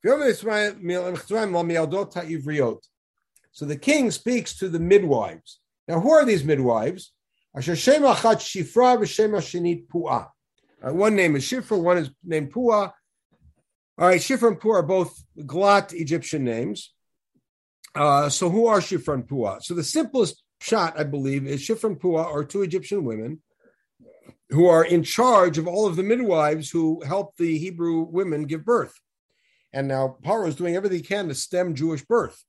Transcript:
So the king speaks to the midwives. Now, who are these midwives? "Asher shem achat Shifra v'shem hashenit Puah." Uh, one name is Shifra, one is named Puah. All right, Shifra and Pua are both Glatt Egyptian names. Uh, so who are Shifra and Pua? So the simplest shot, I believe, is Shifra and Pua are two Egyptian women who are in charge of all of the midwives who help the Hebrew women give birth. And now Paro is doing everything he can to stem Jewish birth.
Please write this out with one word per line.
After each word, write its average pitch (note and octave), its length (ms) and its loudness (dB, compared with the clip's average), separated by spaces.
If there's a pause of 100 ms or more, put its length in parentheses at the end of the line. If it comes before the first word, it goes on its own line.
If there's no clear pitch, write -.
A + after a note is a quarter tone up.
So B3 100 4 (3500)
the C#3+ 160 -6
king C4+ 300 2
speaks - 460 -4
to F#3+ 120 -6
the E3 100 -4
midwives. C#3+ 800 2 (280)
Now, E3 120 0
who B3 120 2
are D#4 120 8
these G3+ 220 2
midwives? C3+ 680 0 (440)
"Asher C#3+ 200 -4
shem C#4+ 280 4
achat A3+ 360 4
Shifra A#3+ 580 2
v'shem G#3+ 340 0
hashenit F3 560 -4
Puah." D3 420 -4 (520)
Uh, C3 120 -6
one G#3 220 2
name E3+ 200 4
is C3 80 -2
Shifra, A3+ 340 -4
one F3 200 2
is C#3+ 140 -4 (120)
named D#3 300 -4
Puah. G#3+ 400 0 (1040)
All E3+ 80 6
right, F3+ 140 6
Shifra A#3 260 0
and G#3 100 2
Pua G#3+ 180 0
are F3+ 60 4
both F3 400 -2 (180)
Glatt G3 540 2
Egyptian D3+ 520 -4
names. B2 480 -6 (1000)
Uh, D3 360 2
so E3+ 200 -2
who A3 160 2
are G#3+ 140 4
Shifra D#3 360 -4
and B2 120 -8
Pua? A2 340 -4
So - 120 -10
the E3+ 100 -4
simplest B3+ 580 -2 (200)
shot, F3 360 -2
I D3+ 60 -2
believe, C#3 420 -4
is C#3 160 -6
Shifra A3 220 -4
and G#3 160 -4
Pua E3 240 0
are D3+ 220 -4
two G3+ 160 -6
Egyptian F#3 420 -4
women A#2 380 -8 (1120)
who E3+ 160 6
are E3 180 8
in E3+ 180 2
charge G3 540 4
of D#3+ 100 -4
all G3+ 180 0
of E3+ 120 -2
the F#3 60 -2
midwives E3 680 0
who D#3+ 340 -2
help G3 320 -6
the E3 220 -2
Hebrew E3 460 -4
women D#3+ 420 -4
give D#3 180 -8
birth. G#3 340 -2 (760)
And C#3 160 -4
now C3 340 -2
Paro G3+ 240 -2
is D3 80 -4
doing F3 220 -4
everything F#3+ 220 -2
he C#3+ 40 -10
can G3 240 -4
to C#3 80 -8
stem F3+ 400 -4
Jewish D3+ 300 -4
birth. A3 440 -2